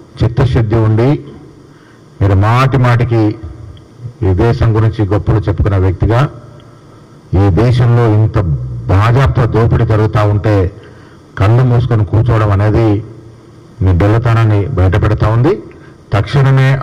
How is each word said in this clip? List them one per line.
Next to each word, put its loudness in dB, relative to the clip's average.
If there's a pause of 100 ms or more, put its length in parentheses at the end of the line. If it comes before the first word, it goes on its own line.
(200)
చిత్తశుద్ధి 0 (100)
ఉండి, 2 (1080)
మీరు 0 (100)
మాటి 2
మాటికి 2 (1040)
ఈ 0 (140)
దేశం 0
గురించి 0 (100)
గొప్పలు 0
చెప్పుకున్న -2
వ్యక్తిగా 0 (1200)
ఈ 2 (180)
దేశంలో 2 (140)
ఇంత 0 (540)
బాజాప్తా 2 (120)
దోపిడీ 2
జరుగుతూ 0 (120)
ఉంటే 0 (840)
కళ్ళు 2
మూసుకొని 0
కూర్చోవడం 0
అనేది 0 (960)
మీ 2
బెల్లతనాన్ని 2 (160)
బయటపెడతా 0
ఉంది. 2 (640)
తక్షణమే 2 (140)